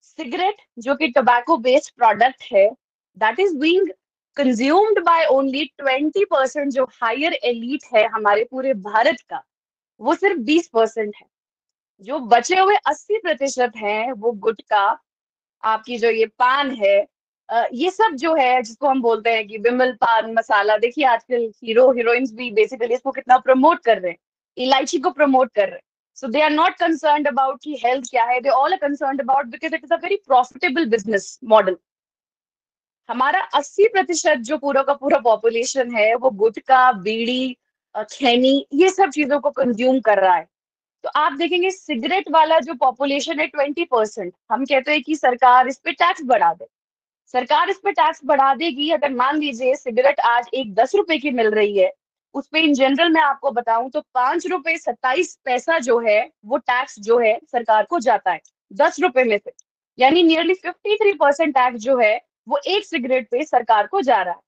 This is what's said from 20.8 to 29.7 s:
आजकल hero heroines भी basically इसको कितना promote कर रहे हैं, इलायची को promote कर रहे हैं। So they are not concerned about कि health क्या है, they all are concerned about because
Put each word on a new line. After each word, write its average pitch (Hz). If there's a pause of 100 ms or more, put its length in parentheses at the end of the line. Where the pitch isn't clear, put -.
आजकल 233 (100)
hero 240
heroines 240
भी 240
basically 220
इसको 254
कितना 254
promote 262
कर 214
रहे 180
हैं, 170 (400)
इलायची 269
को 359
promote 262
कर 208
रहे 180
हैं। - (320)
So 269
they 294
are 302
not 370
concerned 302
about 269
कि 302
health 254
क्या 240
है, 247
they 262
all 277
are 294
concerned 277
about 269
because 311